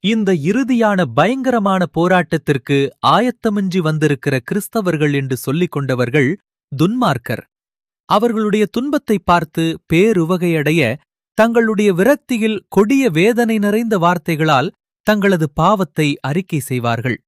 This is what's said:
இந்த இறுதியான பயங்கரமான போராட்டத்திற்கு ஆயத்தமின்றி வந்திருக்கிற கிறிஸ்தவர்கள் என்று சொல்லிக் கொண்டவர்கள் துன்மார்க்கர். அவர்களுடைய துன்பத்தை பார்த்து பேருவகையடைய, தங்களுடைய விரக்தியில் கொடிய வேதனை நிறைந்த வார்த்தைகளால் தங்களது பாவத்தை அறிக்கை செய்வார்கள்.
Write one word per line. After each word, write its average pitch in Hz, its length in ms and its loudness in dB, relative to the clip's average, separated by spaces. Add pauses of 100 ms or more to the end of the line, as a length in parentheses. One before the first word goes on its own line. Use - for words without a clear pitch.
இந்த 208 300 0
இறுதியான 208 680 0 (100)
பயங்கரமான 202 720 0 (120)
போராட்டத்திற்கு 156 880 0 (180)
ஆயத்தமின்றி 202 720 0
வந்திருக்கிற 151 640 -2 (120)
கிறிஸ்தவர்கள் 170 640 -2
என்று 135 220 -4
சொல்லிக் 165 340 -4
கொண்டவர்கள் 131 680 -2 (440)
துன்மார்க்கர். 175 600 -2 (640)
அவர்களுடைய 214 600 0
துன்பத்தை 269 520 -2
பார்த்து 165 600 -2 (120)
பேருவகையடைய, 165 1040 2 (360)
தங்களுடைய 220 640 2
விரக்தியில் 220 760 0
கொடிய 233 420 2
வேதனை 220 480 2
நிறைந்த 214 400 0
வார்த்தைகளால் 160 760 0 (300)
தங்களது 196 480 0
பாவத்தை 160 680 0
அறிக்கை 160 380 -4
செய்வார்கள். 117 680 -4